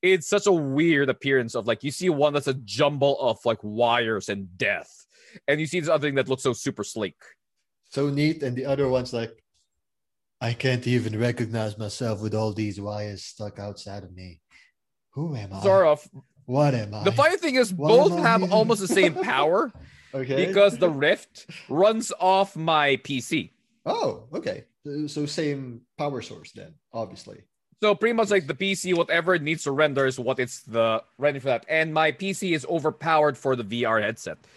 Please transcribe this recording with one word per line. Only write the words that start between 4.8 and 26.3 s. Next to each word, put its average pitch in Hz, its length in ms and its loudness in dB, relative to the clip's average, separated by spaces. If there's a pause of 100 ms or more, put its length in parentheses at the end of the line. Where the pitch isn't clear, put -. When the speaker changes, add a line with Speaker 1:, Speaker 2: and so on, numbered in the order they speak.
Speaker 1:
and 151 140 0
you 156 60 -2
see 180 140 -4
this 151 80 -4
other 151 180 2
thing 143 100 -4
that 131 120 0
looks 127 140 -4
so 131 100 0
super 120 320 -6
sleek. 101 320 -6 (760)
Speaker 2:
So 143 200 -2
neat, 151 320 -2
and 127 140 -4
the 135 100 -6
other 139 220 0
one's 127 240 -2
like, 117 300 -6 (1000)
"I 117 120 -2
can't 123 340 -2
even 110 320 0
recognize 113 600 -4
myself 107 440 -6
with 107 120 -4
all 110 180 -2
these 101 280 -6
wires 104 440 -10
stuck - 340 -14
outside 101 460 -14
of 90 100 -20
me. 90 260 -20 (760)
Who 156 200 -6
am 101 180 -10
I? 98 100 -10
Speaker 1:
Sort 190 240 6
of. 151 220 2 (360)
Speaker 2:
What 139 300 2
am 107 200 -4
I?" 107 100 -8
Speaker 1:
The 196 80 2
funny 320 260 4
thing 294 180 0
is, 233 180 4
Speaker 2:
What 151 140 -2
Speaker 1:
both 277 240 8
Speaker 2:
am 349 80 -2
I 285 80 4
Speaker 1:
have 226 140 4
Speaker 2:
here? 175 100 -2
Speaker 1:
almost 220 280 4
the 185 80 -4
same 175 260 4
Speaker 2:
<laughs> 370 80 -4
Speaker 1:
power 185 500 0 (420)
Speaker 2:
Okay. 135 320 -2
Speaker 1:
because 190 320 6
the 180 120 4
Rift 151 560 0 (220)
runs 214 520 2
off 190 360 2
my 156 460 2
P 139 180 -4
C. - 320 -4 (320)
Speaker 2:
Oh, 147 500 -4
okay. 104 300 -8 (220)
So, 147 200 -6
so 147 200 -6
same 139 540 -6 (160)
power 143 260 -6
source 90 300 -18